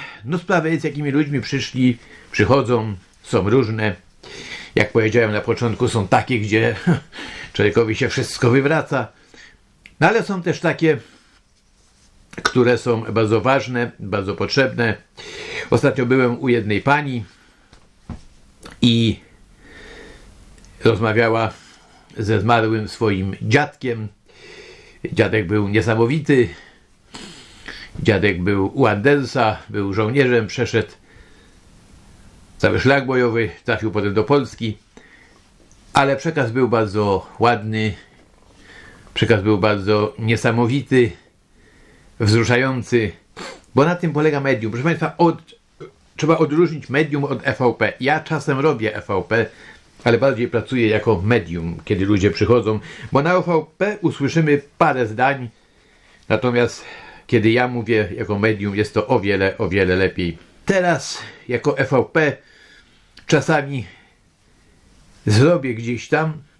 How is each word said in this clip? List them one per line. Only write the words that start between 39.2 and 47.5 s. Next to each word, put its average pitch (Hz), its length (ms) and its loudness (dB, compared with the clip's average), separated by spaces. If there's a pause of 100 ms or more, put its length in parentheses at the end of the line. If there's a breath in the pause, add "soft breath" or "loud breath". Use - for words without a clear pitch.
był 107 160 2
bardzo 104 600 0
niesamowity, 117 920 2 (1120 soft breath)
wzruszający, 117 920 2 (640 loud breath)
bo 135 100 6
na 175 100 2
tym 175 180 -2
polega 147 280 0
medium. 117 320 -2
Proszę 123 120 -4
państwa, 165 340 -2
od-, - 360 0 (600)
trzeba 160 220 2
odróżnić 151 500 2
medium 143 360 0
od 135 220 -6
E 135 80 0